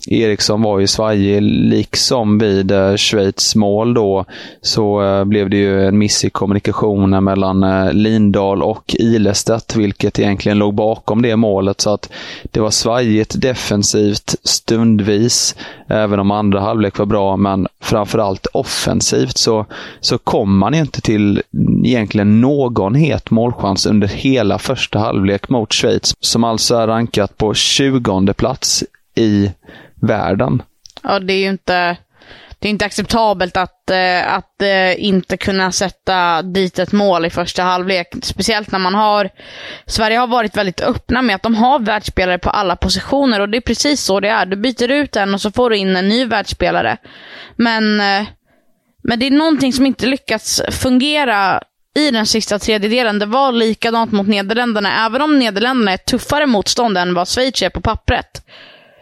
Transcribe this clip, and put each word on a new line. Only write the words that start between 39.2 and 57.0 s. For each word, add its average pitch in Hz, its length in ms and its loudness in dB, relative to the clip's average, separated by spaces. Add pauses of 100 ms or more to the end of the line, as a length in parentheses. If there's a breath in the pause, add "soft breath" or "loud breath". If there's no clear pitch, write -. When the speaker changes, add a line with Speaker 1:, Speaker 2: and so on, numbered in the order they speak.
Speaker 2:
Sverige 220 320 0
har 254 80 0
varit 226 300 0
väldigt 202 240 -2
öppna 247 420 -2
med 214 140 0
att - 60 -10
de 220 120 0
har 247 240 2
världsspelare 190 600 -2
på - 120 -2
alla 190 260 0
positioner, 214 640 0
och 202 80 -2
det 214 80 -2
är 254 40 0
precis - 440 -2
så 196 160 0
det 202 80 -2
är. 214 180 0
Du 190 100 -4
byter 240 340 -2
ut 285 260 -2
en 196 180 0
och 196 60 -4
så 214 100 -2
får 247 200 0
du 214 60 0
in 190 200 0
en 190 120 0
ny 240 160 2
världsspelare. 175 720 -2 (600 loud breath)
Men, 220 440 0
eh, 196 260 -2 (760)
men 233 160 -2
det 262 80 0
är 269 40 0
någonting 285 420 2
som 262 140 2
inte 226 200 -2
lyckats - 640 -4
fungera 254 920 0 (360)
i 294 140 2
den 220 160 0
sista 208 320 -2
tredjedelen. 214 600 0
Det 208 80 -2
var 262 260 0
likadant 226 600 0
mot 202 140 0
Nederländerna. 208 800 -2
Även 247 160 -2
om 302 160 2
Nederländerna 226 520 0
är 185 40 0
ett - 120 -10
tuffare 294 400 -2
motstånd 220 520 0
än 180 160 0